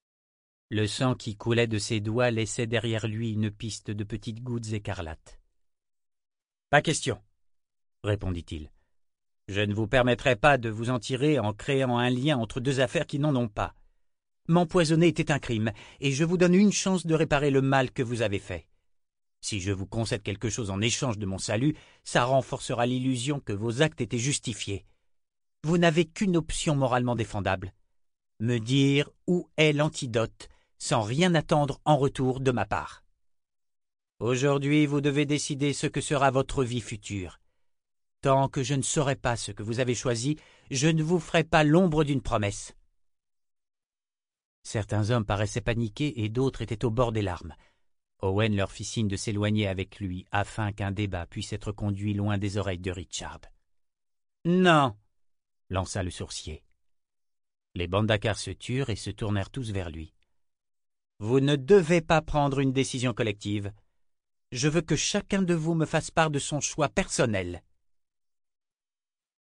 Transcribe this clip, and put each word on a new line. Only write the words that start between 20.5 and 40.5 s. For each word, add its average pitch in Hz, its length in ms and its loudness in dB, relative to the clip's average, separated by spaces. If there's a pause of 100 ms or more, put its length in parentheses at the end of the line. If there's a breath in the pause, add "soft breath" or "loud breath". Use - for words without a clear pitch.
en 95 100 -2
échange 117 380 0
de 104 80 -6
mon 95 100 -6
salut, 120 380 -2 (280 loud breath)
ça 127 220 0
renforcera 123 600 0
l'illusion 127 520 -2
que - 140 -8
vos 113 300 0
actes 156 180 -2
étaient 120 160 -4
justifiés. 117 720 -4 (760)
Vous 160 160 0
n'avez 170 280 4
qu'une 185 300 0
option 160 400 0
moralement 123 400 2
défendable. 98 580 -4 (640)
Me 120 180 0
dire 139 520 4 (180)
où 180 280 0
est 156 160 6
l'antidote, 143 800 -2 (280)
sans 127 240 -2
rien 147 340 2
attendre 147 500 0
en 151 100 6
retour 135 460 0
de 131 100 2
ma 107 140 0
part. - 400 -6 (1120)
Aujourd'hui, 139 640 2
vous 143 140 0
devez 143 260 2
décider 143 460 -2
ce 147 160 -4
que 143 140 -4
sera 135 300 2
votre 131 340 0
vie 117 160 -4
future. 98 580 -10 (800)
Tant 135 300 2
que 139 140 -4
je 123 100 -2
ne 139 80 0
saurai 135 340 0
pas 120 220 -2
ce - 160 -8
que 107 100 -12
vous 113 160 -4
avez 123 160 0
choisi, 127 420 -2 (340 soft breath)